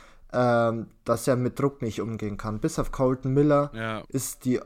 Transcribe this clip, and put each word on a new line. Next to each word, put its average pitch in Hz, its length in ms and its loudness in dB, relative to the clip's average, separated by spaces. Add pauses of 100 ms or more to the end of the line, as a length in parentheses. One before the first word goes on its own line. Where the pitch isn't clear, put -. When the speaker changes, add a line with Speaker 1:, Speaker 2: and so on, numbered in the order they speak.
(320)
Speaker 1:
ähm, 117 560 2 (160)
dass 117 240 0
er 131 80 4
mit 123 240 -2
Druck 139 220 0
nicht 110 180 -4
umgehen 104 360 -6
kann. 107 220 -6
Bis 156 220 -2
auf 127 100 -2
Colton 131 440 0
Miller 143 380 4
Speaker 2:
Ja. 113 360 -6
Speaker 1:
ist - 360 -6
die 123 220 0